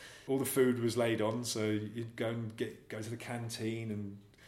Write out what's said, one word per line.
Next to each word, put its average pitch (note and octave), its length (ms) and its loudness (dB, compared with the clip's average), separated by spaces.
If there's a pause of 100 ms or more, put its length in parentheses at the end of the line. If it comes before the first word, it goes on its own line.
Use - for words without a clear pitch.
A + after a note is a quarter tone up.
(280)
all C3+ 100 4
the C3+ 80 2
food B2+ 360 6
was A2+ 160 2
laid A2+ 240 4
on, A#2 240 0
so A2+ 180 0
you'd G#2+ 540 -2
go A2+ 120 0
and A2+ 280 -4
get, - 320 -6
go A2 120 -6
to A2 80 -6
the A#2 60 -6
canteen A2+ 760 -4
and G2+ 260 -6 (300)